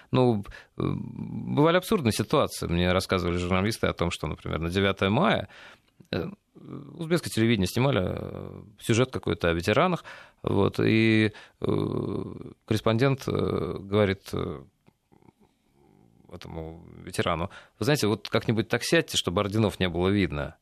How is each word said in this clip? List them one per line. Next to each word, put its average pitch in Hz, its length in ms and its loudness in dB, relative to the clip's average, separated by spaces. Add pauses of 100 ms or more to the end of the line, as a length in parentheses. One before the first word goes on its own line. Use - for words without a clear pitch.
(100)
Ну, 123 340 4 (320)
э, - 60 -4
бывали 127 920 0
абсурдные 175 360 2
ситуации. 110 540 0
Мне 87 240 2
рассказывали 90 460 0
журналисты 92 500 0
о 85 60 0
том, 87 180 -2
что, - 160 -6
например, 82 320 -6
на 82 120 -4
девятое 98 380 2
мая, 143 400 0 (600)
э, 85 180 -4 (720)
узбекское 160 320 -2
телевидение 110 380 2
снимали, 123 340 0
э, 95 600 -8 (180)
сюжет 123 320 2
какой-то 92 360 -2
о 82 60 4
ветеранах, 113 500 2 (380)
вот, 101 380 2
и, 110 520 4 (280)
э, - 720 -2 (320)
корреспондент, 113 640 2
э, 95 520 -2
говорит, 98 520 0
э, 87 300 -4 (1700)
этому 85 520 -14 (180)
ветерану: 90 480 -2 (280)
«Вы 107 60 -4
знаете, 127 240 2
вот 104 200 -2
как-нибудь 113 400 0
так 120 140 0
сядьте, - 340 0
чтобы 92 240 0
орденов 101 400 0
не 92 80 2
было 87 200 2
видно». 76 540 0